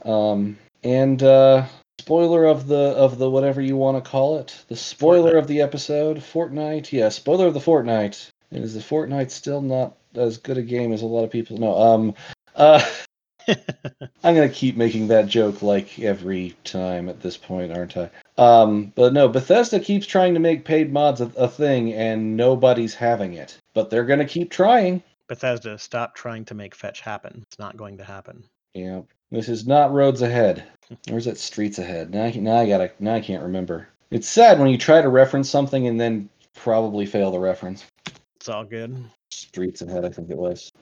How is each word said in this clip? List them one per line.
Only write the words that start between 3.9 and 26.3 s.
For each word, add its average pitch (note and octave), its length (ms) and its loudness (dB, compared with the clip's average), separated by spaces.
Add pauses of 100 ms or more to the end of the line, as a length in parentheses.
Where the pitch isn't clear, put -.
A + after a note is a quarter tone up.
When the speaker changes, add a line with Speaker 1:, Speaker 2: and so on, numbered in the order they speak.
Speaker 1:
call C#3 380 -2
it, - 300 -16
the A#2 80 -10
spoiler E3 580 2
Speaker 2:
Fortnite. D#3+ 40 6
Speaker 1:
of D3 100 0
the D3 140 -2
episode, D3 560 -4
Fortnite, D3+ 720 -8
yeah, A#2 160 0
spoiler F3+ 380 0
of D#3 80 0
the C#3 60 -6
Fortnite. A#2 680 0 (240)
Is A2+ 220 -10
the G#2+ 60 -12
Fortnite C#3 500 -4
still C#3+ 320 -8
not C3 340 -4 (180)
as A#2 220 -2
good C3 220 -8
a B2+ 40 -4
game A#2+ 300 -4
as A2 100 -6
a A#2 40 -6
lot A2+ 180 -2
of A2+ 60 -6
people A#2 280 -8
know? A2 180 0
Um, A2 380 4 (400)
uh, D3+ 340 8
<laughs> - 60 -10 (520)
Speaker 2:
<laughs> - 20 -14
Speaker 1:
I'm - 840 -2
gonna D3+ 140 4
keep C3 280 -4
making A2 320 0
that G#2+ 180 4
joke, G#2 340 0
like, G2+ 380 -2
every F#2 680 -6
time F2+ 460 -8
at E2+ 100 -14
this F2+ 160 -10
point, F2+ 400 -10
aren't F2+ 200 -10
I? F2 120 -8 (300)
Um, G#2+ 580 6
but B2 160 4
no, C#3 160 4
Bethesda F#3+ 520 2
keeps G3+ 260 -4
trying F#3 280 2
to E3 60 0
make E3 240 0
paid D#3 260 0
mods C#3+ 300 0
a, A#2+ 160 -6
a B2+ 100 0
thing, B2+ 460 -2
and A2 460 -4
nobody's A#2+ 560 2
having G#2+ 400 -4
it. D2 240 -18 (160)
But A2 160 -2
they're A#2+ 160 0
gonna C#3 180 0
keep F3 260 -8
trying. F#3 520 2 (260)
Speaker 2:
Bethesda, A#2 500 -8
stop - 360 -10
trying A2+ 320 -14